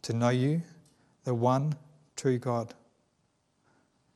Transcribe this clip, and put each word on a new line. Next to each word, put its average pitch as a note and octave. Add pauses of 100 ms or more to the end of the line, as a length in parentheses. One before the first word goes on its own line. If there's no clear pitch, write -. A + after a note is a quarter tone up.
to -
know A#2+
you, C#3 (600)
the B2+
one C3 (380)
true B2+
God, A#2+ (1400)